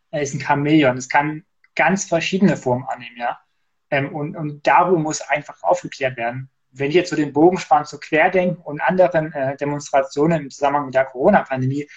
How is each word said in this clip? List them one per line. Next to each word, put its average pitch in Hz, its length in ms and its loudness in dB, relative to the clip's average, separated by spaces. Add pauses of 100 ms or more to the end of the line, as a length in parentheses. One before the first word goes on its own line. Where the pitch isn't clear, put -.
(100)
äh, 151 120 -6
ist 131 120 -4
ein 143 60 -6
Chamäleon. 143 560 2
Es 127 120 -10
kann 151 360 0 (300)
ganz 170 300 0
verschiedene 175 520 0
Formen 127 320 -4
annehmen, 120 300 -12
ja. 120 200 -6 (520)
Ähm, 143 240 -2
und, 147 220 -8
und 147 300 -10
darüber 175 320 4
muss 156 220 -4
einfach - 420 -6
aufgeklärt 135 540 -2
werden. 123 320 -6 (260)
Wenn 139 140 -4
ich 151 60 0
jetzt 175 160 2
so 156 60 -4
den 143 180 -2
Bogen 170 240 4
spanne 147 260 0
zu 143 160 -14
Querdenken 180 640 0
und 147 180 -8
anderen, 170 540 2
äh, 139 240 -4
Demonstrationen 143 840 0
im 131 60 -14
Zusammenhang 143 360 0
mit 127 80 -6
der 131 100 4
Corona-Pandemie 135 840 0 (100)